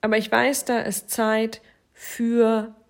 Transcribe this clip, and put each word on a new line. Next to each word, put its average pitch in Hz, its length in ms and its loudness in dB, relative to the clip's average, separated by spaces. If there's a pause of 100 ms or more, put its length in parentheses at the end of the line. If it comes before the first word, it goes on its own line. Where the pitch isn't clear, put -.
aber 214 160 2
ich 214 140 -2
weiß, 247 340 2
da 240 140 0
ist - 320 -6
Zeit 220 500 0 (320)
für 226 800 0 (160)